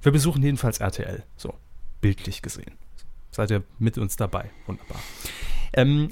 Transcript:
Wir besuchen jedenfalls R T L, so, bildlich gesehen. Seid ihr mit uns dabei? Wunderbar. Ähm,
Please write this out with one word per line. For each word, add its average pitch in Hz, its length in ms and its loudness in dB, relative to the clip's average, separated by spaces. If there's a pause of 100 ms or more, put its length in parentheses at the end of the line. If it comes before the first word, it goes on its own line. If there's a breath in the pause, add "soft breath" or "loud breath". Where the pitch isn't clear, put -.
Wir 143 100 8
besuchen 143 320 4
jedenfalls 131 360 2
R 98 120 0
T - 120 -4
L, - 200 -8 (140)
so, - 160 -8 (480)
bildlich 98 400 0
gesehen. - 320 -10 (580)
Seid 107 200 2
ihr 101 120 4 (140)
mit 113 220 2
uns - 180 -2
dabei? 104 320 -2 (160)
Wunderbar. - 340 -10 (720 loud breath)
Ähm, 147 400 4